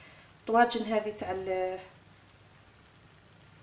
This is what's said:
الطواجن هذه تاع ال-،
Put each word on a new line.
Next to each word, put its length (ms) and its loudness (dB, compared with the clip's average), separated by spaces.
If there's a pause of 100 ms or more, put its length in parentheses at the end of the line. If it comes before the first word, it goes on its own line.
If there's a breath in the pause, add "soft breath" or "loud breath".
(400 loud breath)
الطواجن 440 4
هذه 260 -2
تاع 200 -8
ال-، 480 -2 (1800)